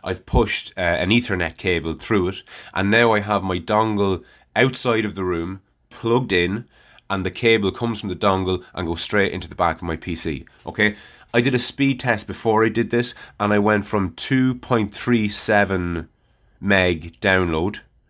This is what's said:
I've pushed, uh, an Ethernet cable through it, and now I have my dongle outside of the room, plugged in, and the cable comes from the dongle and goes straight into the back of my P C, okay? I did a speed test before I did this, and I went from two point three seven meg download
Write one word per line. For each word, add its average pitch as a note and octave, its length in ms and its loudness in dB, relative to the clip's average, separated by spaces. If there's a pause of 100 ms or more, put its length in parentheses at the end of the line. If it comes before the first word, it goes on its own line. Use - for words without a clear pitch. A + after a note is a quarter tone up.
I've F#2 220 -6
pushed, - 500 0
uh, F#2+ 60 -6
an F2 280 0
Ethernet G2 480 0
cable E2 360 -2
through F#2 360 0
it, - 140 -10 (300)
and G2 160 0
now A2+ 240 4
I G#2 80 2
have G2+ 220 -2
my F#2 160 -2
dongle G2+ 640 0 (320)
outside A#2 500 2
of G2 100 -4
the F#2+ 80 -6
room, F2+ 380 -4 (280)
plugged A#2 420 -2
in, F#2 340 0 (440)
and F#3+ 140 -2
the F#2 80 -2
cable A2 400 2
comes A#2 280 -4
from G#2 100 -6
the F#2 60 -4
dongle F#2 480 0 (100)
and F2 140 -6
goes E2 140 -2
straight G2+ 300 2
into E2 160 -10
the - 80 -18
back E2+ 220 0
of - 60 -14
my E2+ 120 -4
P E2+ 200 -8
C, D2+ 300 -6 (220)
okay? G#2+ 280 0 (380)
I A#2+ 60 4
did B2 160 0
a B2 40 2
speed C#3 400 0
test A2+ 280 -2
before A2 380 2
I A2+ 40 2
did A2 200 -2
this, A#2+ 240 0 (260)
and G#2 140 2
I G#2 60 4
went G#2 260 2
from F#2+ 300 -2
two C3 400 0
point A#2 380 -2
three A2+ 360 0
seven F#2 800 0 (500)
meg F2+ 600 0
download F#2 580 2 (300)